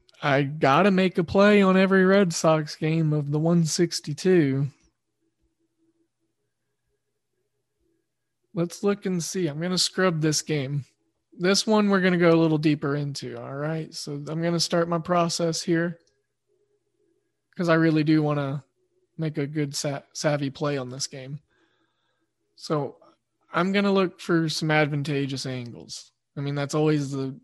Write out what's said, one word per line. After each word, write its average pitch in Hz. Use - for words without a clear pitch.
I 143
gotta 151
make 185
a 175
play 202
on 190
every 190
Red 190
Sox 156
game 160
of 147
the 151
one 165
sixty-two. 156
Let's 170
look 202
and 180
see. 180
I'm 147
gonna 180
scrub 180
this 156
game. 143
This 185
one 214
we're 196
gonna 180
go 170
a 165
little 160
deeper 147
into, 135
all 127
right? 156
So -
I'm 147
gonna 170
start 170
my 170
process 170
here 170
'cause 175
I 165
really 160
do 156
wanna 147
make 160
a 143
good 147
sa-, 143
savvy 143
play 147
on 127
this 131
game. 139
So 147
I'm 180
gonna 202
look 190
for 165
some 156
advantageous 143
angles. -
I 151
mean, 143
that's 143
always 151
the 135